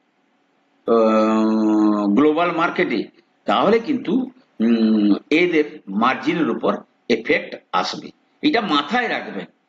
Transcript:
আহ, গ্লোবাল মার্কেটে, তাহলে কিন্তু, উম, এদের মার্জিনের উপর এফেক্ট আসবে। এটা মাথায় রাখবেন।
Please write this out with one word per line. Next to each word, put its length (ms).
আহ, 1200
গ্লোবাল 440
মার্কেটে, 520
তাহলে 340
কিন্তু, 520
উম, 560
এদের 580
মার্জিনের 640
উপর 280
এফেক্ট 460
আসবে। 400
এটা 200
মাথায় 480
রাখবেন। 360